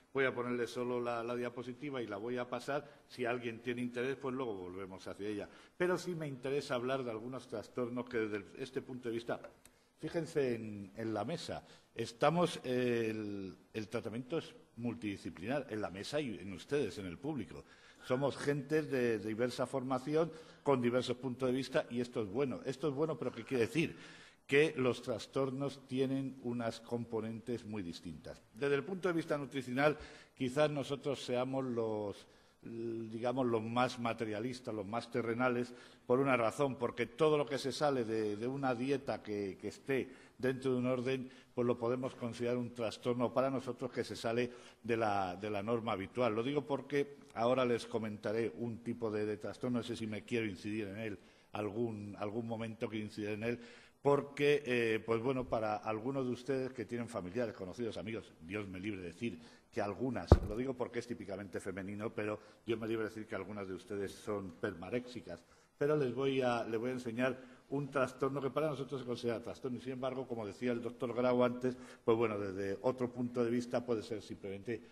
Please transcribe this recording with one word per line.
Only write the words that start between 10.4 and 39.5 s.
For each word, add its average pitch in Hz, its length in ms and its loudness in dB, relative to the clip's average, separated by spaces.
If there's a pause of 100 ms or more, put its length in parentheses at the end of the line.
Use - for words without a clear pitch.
en, 104 420 -8
en 113 160 -2
la 104 100 0
mesa, 113 400 -4 (320)
estamos, 160 720 4
eh, 123 440 4
el, 101 460 -4 (160)
el 107 160 -4
tratamiento 120 520 -2
es - 140 -10 (220)
multidisciplinar, 107 960 -4
en 107 100 -2
la 90 120 -2
mesa 101 280 -4
y 110 200 -4
en 98 120 -8
ustedes, 104 460 -2
en 101 80 -6
el 85 120 -6
público. 123 460 -6 (420)
Somos 131 320 2
gente 143 440 2
de 123 380 2
diversa 117 480 0
formación, 135 640 2 (320)
con 135 180 6
diversos 120 360 4
puntos 127 320 -2
de 123 60 4
vista, 135 340 2
y 120 100 -2
esto 120 220 -2
es 101 80 -2
bueno. 123 340 0
Esto 135 240 -2
es 139 60 0
bueno, 156 240 0
pero 127 160 -4
¿qué 113 100 -8
quiere 117 220 4
decir? 143 280 2 (540)
Que 151 300 8
los 127 240 4
trastornos 135 840 -2
tienen 131 580 0
unas 117 360 -2
componentes 113 840 -4
muy 104 180 -6
distintas. 80 580 -10 (120)
Desde 143 220 2
el 135 100 0
punto 185 240 -2
de 170 60 2
vista 156 220 0
nutricional, 139 600 2 (360)
quizás 143 380 4
nosotros 135 500 -2
seamos 131 440 0
los, 110 600 -2 (360)
digamos, 113 840 -2
los 117 160 4
más 120 380 2
materialistas, 117 720 -2
los 104 140 -4
más 117 240 -4
terrenales, 120 600 2 (340)
por 127 140 6
una 135 160 6
razón, 117 400 4
porque 117 280 0
todo 151 320 4
lo 143 80 4
que 135 120 -2
se 123 160 -2
sale 139 320 4
de, 107 320 2
de 117 100 -2
una 135 280 2
dieta 127 460 0
que, 101 380 -4